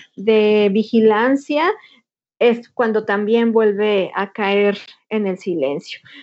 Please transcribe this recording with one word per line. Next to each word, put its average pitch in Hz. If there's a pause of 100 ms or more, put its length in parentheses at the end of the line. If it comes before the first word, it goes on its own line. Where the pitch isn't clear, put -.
(160)
de 208
vigilancia, 233 (680)
es 233
cuando 220
también 214
vuelve 208
a 196
caer 202 (320)
en 214
el 185
silencio. 156 (240)